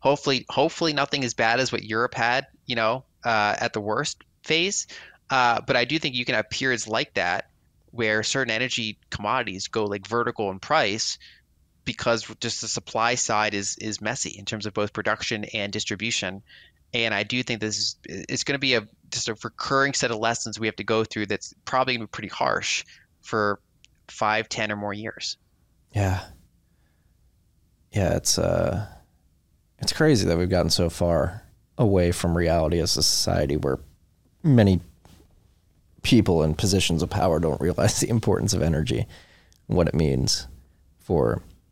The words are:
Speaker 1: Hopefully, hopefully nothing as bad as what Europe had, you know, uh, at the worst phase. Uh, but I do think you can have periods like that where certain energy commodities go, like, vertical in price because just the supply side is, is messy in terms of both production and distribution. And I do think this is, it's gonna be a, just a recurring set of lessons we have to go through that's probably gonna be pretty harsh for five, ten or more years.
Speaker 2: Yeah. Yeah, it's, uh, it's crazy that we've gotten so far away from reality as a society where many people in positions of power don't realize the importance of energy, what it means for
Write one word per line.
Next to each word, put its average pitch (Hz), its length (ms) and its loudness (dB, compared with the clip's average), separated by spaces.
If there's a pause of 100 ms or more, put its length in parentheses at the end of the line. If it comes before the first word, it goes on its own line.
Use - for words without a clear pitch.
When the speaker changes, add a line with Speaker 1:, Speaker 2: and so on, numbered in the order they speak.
Speaker 1:
Hopefully, 139 500 2
hopefully 160 420 0
nothing 139 320 0
as 117 80 -2
bad 117 280 2
as 127 120 0
what 104 120 -4
Europe 110 280 0
had, 120 340 0 (200)
you 123 100 -4
know, 117 280 0 (200)
uh, 107 340 2
at - 140 -4
the 107 80 -4
worst 107 440 -4 (200)
phase. 170 420 0 (440)
Uh, 123 360 4
but 135 100 2
I 120 100 2
do 147 120 0
think 151 160 -4
you 123 120 -4
can 131 80 -2
have 110 160 -2
periods 127 360 -2
like 110 280 -4
that 87 360 -2 (420)
where 110 300 0
certain 127 280 -2
energy 113 480 -4 (120)
commodities 104 580 -4
go, 110 160 -2
like, 101 220 -6
vertical 113 440 -4
in 95 80 -8
price 113 600 0 (640)
because 117 400 -2 (160)
just 113 200 -6
the 110 80 -8
supply 117 460 -2
side 107 400 0
is, 101 220 -4
is 107 240 -8
messy 110 300 -6
in 98 140 -14
terms 107 220 -6
of 101 80 -8
both 104 180 -2
production 107 520 -4 (100)
and 101 180 -4
distribution. 101 720 -4 (520)
And 113 200 0
I 101 80 0
do 123 200 -4
think 117 180 -4
this 107 180 -4
is, - 260 -4
it's - 400 -8
gonna 139 140 -2
be 135 160 2
a, 107 120 2 (240)
just - 180 -6
a 113 140 -2
recurring 135 520 0
set 123 160 0
of 113 80 -4
lessons 113 420 -4
we 110 60 -2
have 107 100 -4
to - 80 -8
go 113 200 2
through 107 220 -4
that's - 280 -6 (100)
probably 127 300 0
gonna 113 120 -6
be - 40 -14
pretty 107 180 -10
harsh - 560 -2 (360)
for 104 400 -2 (480)
five, 110 400 0
ten 107 220 -4
or 104 60 -4
more 104 160 -6
years. - 460 -10 (560)
Speaker 2:
Yeah. 95 280 0 (1700)
Yeah, 90 240 2
it's, - 220 0
uh, 87 480 0 (920)
it's - 140 -4
crazy 139 340 4
that 85 120 2
we've 90 100 2
gotten 87 220 2
so 85 180 2
far 85 540 0 (340)
away 92 360 4
from 85 240 0
reality 82 420 2
as - 180 0
a 69 60 0
society 76 540 2
where 67 220 0 (640)
many 107 380 6 (1200)
people 95 400 6
in 78 120 2
positions 87 480 2
of 87 80 -2
power 82 280 2
don't 82 220 0
realize 90 400 2
the - 80 0
importance 107 460 2
of 90 80 0
energy, 80 440 0 (600)
what 85 220 2
it - 60 -4
means 69 520 0 (540)
for 65 420 0 (300)